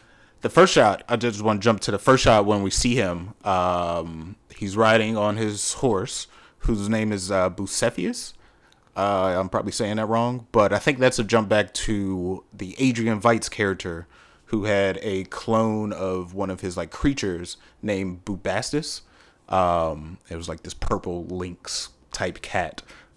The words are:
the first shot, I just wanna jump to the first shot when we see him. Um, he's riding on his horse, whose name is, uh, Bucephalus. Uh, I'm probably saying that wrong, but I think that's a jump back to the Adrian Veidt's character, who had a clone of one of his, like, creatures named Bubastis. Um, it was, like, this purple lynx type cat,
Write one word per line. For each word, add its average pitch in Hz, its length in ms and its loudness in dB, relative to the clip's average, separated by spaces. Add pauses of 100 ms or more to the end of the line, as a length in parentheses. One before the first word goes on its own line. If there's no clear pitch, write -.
(420)
the 123 80 -2
first 180 240 6
shot, 110 360 6
I 120 60 2
just 110 260 -2
wanna 107 180 2
jump 107 220 2
to - 100 -2
the 101 60 -2
first 131 260 4
shot 107 220 6
when 104 160 2
we 98 80 0
see 123 260 2
him. 92 380 -2 (100)
Um, 87 920 -2 (200)
he's 101 220 -6
riding 110 400 4
on 104 200 0
his 107 380 -4
horse, 110 520 -2 (320)
whose 101 280 0
name 110 240 0
is, 98 200 -4
uh, 95 180 2
Bucephalus. 117 840 -4 (600)
Uh, 95 440 0
I'm 95 100 -2
probably 101 220 -4
saying 107 240 -4
that 110 100 -2
wrong, 117 460 -2
but 104 200 6
I 101 60 2
think 135 220 0
that's 127 180 4
a 120 60 -2
jump 107 260 2
back 104 240 2
to 95 720 -2 (100)
the 101 240 -12
Adrian 117 420 0
Veidt's 113 300 2
character, 92 560 -4 (400)
who 104 200 -2
had 98 360 2
a 95 240 -4
clone 110 640 0
of 92 440 -4
one 95 160 -4
of 90 100 -8
his, 90 160 -6
like, 85 140 -6
creatures 98 640 -2 (240)
named 95 420 -4
Bubastis. 104 800 -4 (480)
Um, 85 720 0 (100)
it 87 60 -8
was, 82 120 -10
like, 80 160 -10
this 90 120 -12
purple 87 500 -4
lynx 90 640 -10 (220)
type - 320 -6
cat, 87 400 -4 (340)